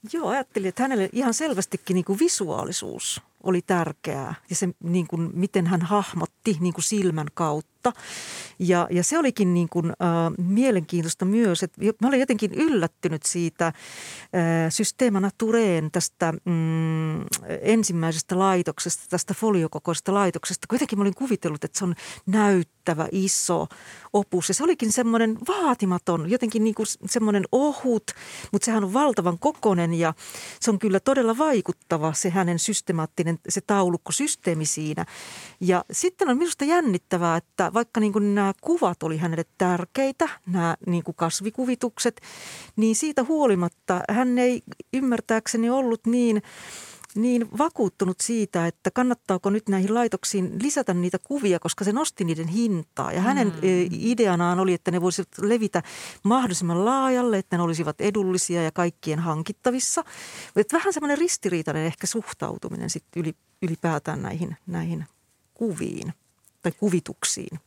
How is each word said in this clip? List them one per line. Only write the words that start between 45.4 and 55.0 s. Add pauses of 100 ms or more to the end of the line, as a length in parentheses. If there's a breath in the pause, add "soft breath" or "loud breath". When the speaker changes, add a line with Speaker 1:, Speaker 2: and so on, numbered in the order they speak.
Speaker 1:
ollut
niin, (760 loud breath)
niin (100)
vakuuttunut
siitä,
että
kannattaako
nyt
näihin
laitoksiin (120)
lisätä
niitä
kuvia,
koska
se
nosti
niiden
hintaa.
Ja
hänen,
Speaker 2:
Mm.
Speaker 1:
ö, (320)
ideanaan
oli,
että
ne